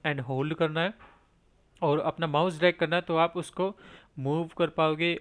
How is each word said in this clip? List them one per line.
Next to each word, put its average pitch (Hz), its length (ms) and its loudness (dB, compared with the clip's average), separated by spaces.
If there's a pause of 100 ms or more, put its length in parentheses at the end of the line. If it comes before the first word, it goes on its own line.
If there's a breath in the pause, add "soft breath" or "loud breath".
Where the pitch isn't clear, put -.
and 139 240 -2
hold 143 240 -2
करना 160 260 0
है 190 140 -2 (880 soft breath)
और 151 160 4
अपना 160 280 -2
माउस 156 320 0
ड्रैग 175 160 4
करना 170 220 0
है, 175 60 0
तो 170 140 -2
आप 170 200 2
उसको 185 400 -4 (420 loud breath)
मूव 156 400 -2
कर 165 100 2
पाओगे 160 520 0